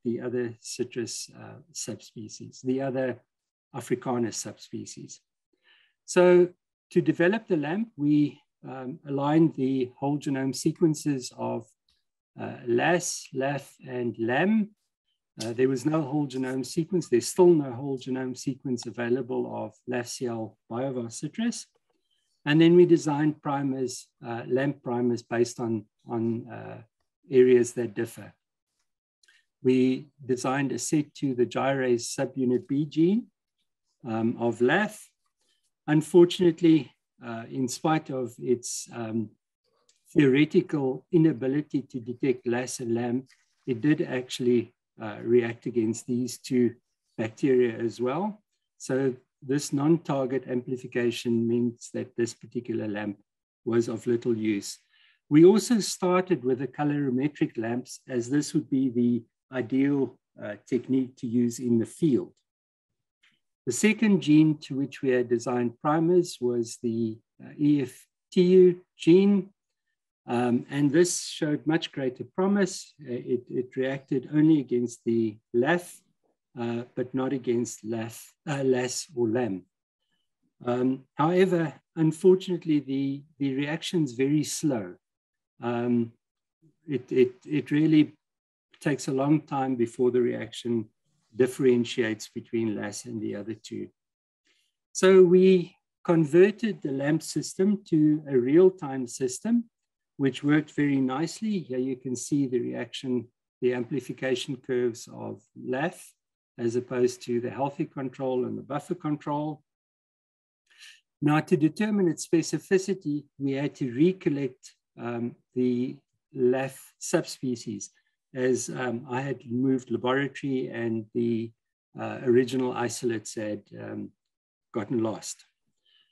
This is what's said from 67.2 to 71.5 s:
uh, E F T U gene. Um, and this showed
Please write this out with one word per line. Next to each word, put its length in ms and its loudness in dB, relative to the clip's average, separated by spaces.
uh, 140 -18
E 260 2
F 240 -12
T 120 4
U 380 8
gene. 520 6
Um, 440 0
and 200 0
this 340 2
showed 420 -4